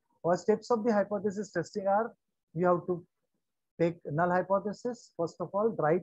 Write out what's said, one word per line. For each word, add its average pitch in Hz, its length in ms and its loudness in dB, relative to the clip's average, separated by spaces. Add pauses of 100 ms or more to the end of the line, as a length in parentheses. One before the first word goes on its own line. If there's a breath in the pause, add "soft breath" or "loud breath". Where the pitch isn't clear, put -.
(240)
First 175 180 2
steps 214 300 0
of 220 120 0
the 240 80 2
hypothesis 202 600 -2
testing 185 340 -4
are, 214 260 2 (400)
you 175 140 0
have 175 200 2
to 175 180 -4 (760)
take 165 140 2 (100)
null 165 260 0
hypothesis. 196 840 -2
First 165 240 -4
of 170 120 -8
all, 208 160 0 (100)
write 160 240 2